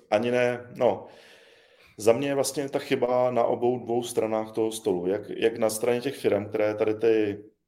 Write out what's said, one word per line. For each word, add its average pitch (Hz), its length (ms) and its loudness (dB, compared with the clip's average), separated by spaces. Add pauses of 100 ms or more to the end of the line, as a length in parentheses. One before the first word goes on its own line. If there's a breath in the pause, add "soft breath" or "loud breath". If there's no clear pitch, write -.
(120)
ani 117 200 2
ne, 123 440 0
no. 113 320 2 (880 loud breath)
Za 110 160 6
mě 139 140 0
je 139 80 0
vlastně 143 340 -2
ta 139 100 -4
chyba 123 520 2
na 117 120 2
obou 120 360 0
dvou 117 240 -2
stranách 110 480 -2
toho 113 200 -2
stolu. 90 360 -2
Jak, 98 220 -2
jak 113 280 -2
na 110 120 2
straně 120 320 -2
těch 135 160 -6
firem, 104 280 0
které 107 300 0
tady 107 200 0
ty, 107 480 2 (240)